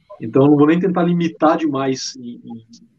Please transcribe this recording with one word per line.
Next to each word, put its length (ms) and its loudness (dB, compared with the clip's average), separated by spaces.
Então, 240 2
não 100 6
vou 120 4
nem 120 2
tentar 220 0
limitar 560 0
demais 580 -4
em, 200 -16
em 200 -16